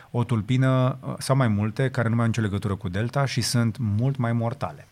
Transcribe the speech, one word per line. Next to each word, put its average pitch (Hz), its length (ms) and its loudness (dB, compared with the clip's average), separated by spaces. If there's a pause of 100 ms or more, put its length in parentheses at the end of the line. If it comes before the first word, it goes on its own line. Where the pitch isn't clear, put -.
(100)
o 120 140 0
tulpină, 131 760 2
uh, 135 180 -8
sau - 180 0
mai 131 120 4
multe, 107 420 0
care 117 180 0
nu 110 60 0
mai 117 100 2
au 113 60 2
nicio 113 120 0
legătură 98 320 0
cu 95 140 -6
Delta 120 360 -2
și 120 160 -2
sunt 117 380 0
mult 117 380 0
mai 117 160 0
mortale. 117 600 -4